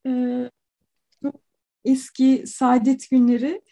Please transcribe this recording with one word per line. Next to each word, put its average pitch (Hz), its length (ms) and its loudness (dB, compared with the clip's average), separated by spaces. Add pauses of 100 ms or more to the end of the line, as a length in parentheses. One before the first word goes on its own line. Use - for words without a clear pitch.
Ee, 247 440 -4 (1300)
eski 262 640 0
saadet 254 640 0
günleri, 247 600 0